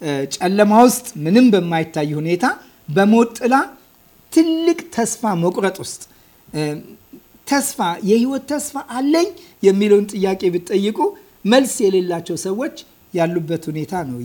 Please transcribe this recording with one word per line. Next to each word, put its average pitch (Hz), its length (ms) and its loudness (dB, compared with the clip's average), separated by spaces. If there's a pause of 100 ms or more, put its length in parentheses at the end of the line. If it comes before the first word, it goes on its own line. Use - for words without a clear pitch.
እ፣ 160 80 -6 (220)
ጨለማ 202 500 2
ውስጥ - 260 4 (100)
ምንም 196 320 4
በማይታይ 165 640 0
ሁኔታ 170 320 -2 (440)
በሞት 214 460 4
ጥላ 247 200 0 (800)
ትልቅ 330 460 2 (120)
ተስፋ 220 440 -4
መቁረጥ 180 440 -2
ውስጥ፣ - 220 -12 (460)
እ፣ 151 140 -8 (840)
ተስፋ፣ - 320 -2 (240)
የህይወት 240 440 0
ተስፋ - 280 -8 (160)
አለኝ 285 380 0 (340)
የሚለውን 202 460 4
ጥያቄ 190 320 -4 (100)
ብትጠይቁ 196 480 -2 (460)
መልስ 254 340 2
የሌላቸው 180 580 -2
ሰዎች 214 380 -6 (380)
ያሉበት 165 520 -2
ሁኔታ 151 280 -8 (100)
ነው። 127 220 -8